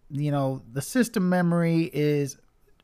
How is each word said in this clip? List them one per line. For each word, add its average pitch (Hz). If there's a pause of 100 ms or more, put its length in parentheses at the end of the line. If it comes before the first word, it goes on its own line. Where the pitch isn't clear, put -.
(100)
You 147
know, 135 (100)
the 135
system -
memory 170
is 147 (480)